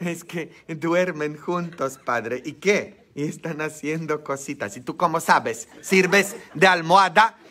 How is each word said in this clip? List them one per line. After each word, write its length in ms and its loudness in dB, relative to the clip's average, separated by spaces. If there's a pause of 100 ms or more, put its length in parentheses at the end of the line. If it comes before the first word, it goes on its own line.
"Es 240 -6
que 280 -8 (160)
duermen 680 -2
juntos, 640 -6
padre." 460 -4
"¿Y 100 -10
qué?" 600 -4
"Y 100 -6
están 360 -8
haciendo 640 -6
cositas." 520 -8
"¿Y 40 -14
tú 160 -8
cómo 240 0
sabes? 480 0 (140)
¿Sirves 520 2 (200)
de 120 4
almohada 680 4 (140)